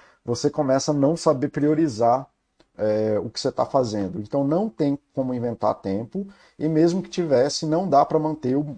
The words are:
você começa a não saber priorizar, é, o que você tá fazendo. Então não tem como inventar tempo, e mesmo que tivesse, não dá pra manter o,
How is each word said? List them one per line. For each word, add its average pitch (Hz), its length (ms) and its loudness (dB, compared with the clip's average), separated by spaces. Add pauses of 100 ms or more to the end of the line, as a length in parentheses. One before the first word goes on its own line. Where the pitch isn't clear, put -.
(240)
você 120 260 -2
começa 139 400 0
a 147 40 0
não 143 220 2
saber 143 320 0
priorizar, 139 800 0 (480)
é, 107 420 0
o 113 100 -4
que - 120 -10
você 135 100 -2
tá 127 160 -2
fazendo. 107 540 -2
Então 139 240 -2
não 175 240 0
tem 143 300 -2 (160)
como 131 200 -4
inventar 117 420 -2
tempo, 123 500 -6 (320)
e 147 100 -2
mesmo 170 340 2
que - 60 -12
tivesse, 147 580 0
não 170 220 0
dá 143 160 6
pra - 140 0
manter 151 380 -2
o, 147 220 -4